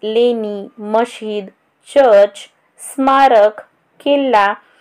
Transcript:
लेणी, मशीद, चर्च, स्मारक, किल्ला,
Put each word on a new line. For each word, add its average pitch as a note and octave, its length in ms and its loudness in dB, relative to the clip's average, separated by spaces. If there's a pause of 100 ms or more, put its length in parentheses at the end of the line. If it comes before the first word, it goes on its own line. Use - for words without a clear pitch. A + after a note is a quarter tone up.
लेणी, A3 680 -4 (100)
मशीद, G#3+ 680 -6 (480)
चर्च, A3 420 4 (420)
स्मारक, C4+ 840 0 (400)
किल्ला, B3 540 -2 (260)